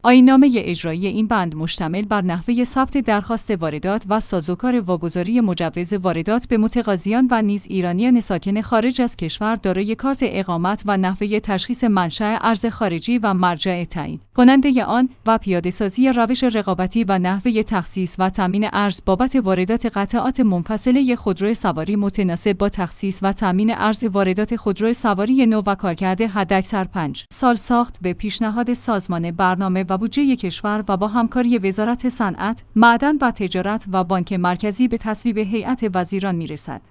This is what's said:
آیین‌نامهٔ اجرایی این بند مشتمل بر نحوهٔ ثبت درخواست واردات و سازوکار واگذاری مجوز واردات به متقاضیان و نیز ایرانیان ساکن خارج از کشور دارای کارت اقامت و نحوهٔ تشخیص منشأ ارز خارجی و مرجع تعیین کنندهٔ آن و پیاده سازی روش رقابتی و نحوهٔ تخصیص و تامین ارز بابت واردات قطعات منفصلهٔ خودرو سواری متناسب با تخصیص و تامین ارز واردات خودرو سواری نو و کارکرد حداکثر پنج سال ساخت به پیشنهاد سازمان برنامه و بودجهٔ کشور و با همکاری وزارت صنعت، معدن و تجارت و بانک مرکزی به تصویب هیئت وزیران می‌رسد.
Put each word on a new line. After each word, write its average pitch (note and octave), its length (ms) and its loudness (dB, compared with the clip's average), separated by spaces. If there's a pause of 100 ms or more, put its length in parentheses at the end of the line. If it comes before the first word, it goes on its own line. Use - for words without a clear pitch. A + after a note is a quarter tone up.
آیین‌نامهٔ C4 520 8
اجرایی F3 520 -4
این G#3 200 -2
بند F3+ 280 0
مشتمل E3 460 -4
بر G#3 200 -2
نحوهٔ F#3 420 -2
ثبت C4 340 -2
درخواست A3 540 -2
واردات E3 580 -2
و G#3+ 100 2
سازوکار G3 600 -2
واگذاری F3+ 640 -2
مجوز F3 520 -2
واردات F#3+ 540 -2
به A#3 100 2
متقاضیان A3 760 0
و A3+ 100 2
نیز G3+ 280 -2
ایرانیان F#3+ 500 2
ساکن G3 420 -2
خارج A#3+ 400 0
از A#3+ 140 -2
کشور G#3+ 400 -4
دارای G3+ 400 -2
کارت C4+ 260 -2
اقامت F#3 640 -2
و G3+ 120 0
نحوهٔ F#3+ 420 0
تشخیص G#3 440 -2
منشأ G#3 580 0
ارز A3+ 240 0
خارجی G#3+ 520 -2
و G#3 160 0
مرجع F3+ 500 0
تعیین D#3 360 -8 (160)
کنندهٔ C4 480 6
آن B3 260 0 (160)
و A3+ 120 4
پیاده F3+ 340 -2
سازی A3+ 380 0
روش A#3+ 340 0
رقابتی G3+ 600 0
و F#3+ 160 0
نحوهٔ G3+ 440 0
تخصیص F#3 560 -4
و F#3 100 2
تامین G3 440 0
ارز G3+ 320 0
بابت A#3+ 300 0
واردات F#3+ 500 0
قطعات A#3 540 -2
منفصلهٔ A#3+ 760 2
خودرو G3+ 380 -2
سواری F3+ 420 -2
متناسب G3 580 0
با G3+ 160 0
تخصیص F#3+ 520 -4
و G3 120 0
تامین G3+ 440 2
ارز G#3+ 260 0
واردات G3 520 0
خودرو G#3+ 380 0
سواری A#3 520 2
نو A3 200 4
و G3+ 100 0
کارکرد F#3 460 -2
حداکثر G3 640 0
پنج E3 460 -6
سال B3 260 2
ساخت A#3+ 460 0
به G#3+ 120 -2
پیشنهاد A3 600 -2
سازمان F#3 580 -2
برنامه F#3 600 0
و F#3+ 60 0
بودجهٔ B3+ 380 2
کشور G#3+ 520 -4
و G3 100 0
با G3+ 100 0
همکاری A#3+ 500 2
وزارت A3 520 0
صنعت، G#3+ 540 -4 (120)
معدن A3 460 6
و B3 100 2
تجارت G3 600 -4
و F#3 120 2
بانک F3+ 300 -2
مرکزی F#3+ 540 0
به A3+ 100 0
تصویب A3 400 -4
هیئت G#3+ 560 -2
وزیران F#3 420 -2
می‌رسد. D3+ 560 -8